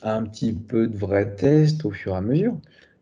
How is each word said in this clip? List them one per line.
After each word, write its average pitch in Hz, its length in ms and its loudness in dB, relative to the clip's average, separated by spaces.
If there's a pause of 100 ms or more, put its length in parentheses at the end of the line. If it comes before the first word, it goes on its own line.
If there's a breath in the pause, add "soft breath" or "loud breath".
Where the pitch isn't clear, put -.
un 110 200 -4
petit 107 300 -4
peu 113 340 0
de 110 80 -6
vrai 101 400 0
test 151 480 4
au 104 80 -2
fur 98 220 -6
et - 20 -2
à 92 60 -2
mesure. 170 340 0 (460 soft breath)